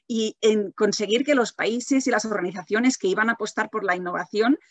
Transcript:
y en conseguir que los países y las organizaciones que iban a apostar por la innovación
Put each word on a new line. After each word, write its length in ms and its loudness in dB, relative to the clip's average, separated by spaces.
y 340 -2
en 320 2
conseguir 520 0
que 120 2
los 160 2
países 560 -2
y 20 2
las 140 0
organizaciones 720 0
que 80 -2
iban 220 0
a 60 0
apostar 360 -6
por 140 -6
la 100 0
innovación 640 0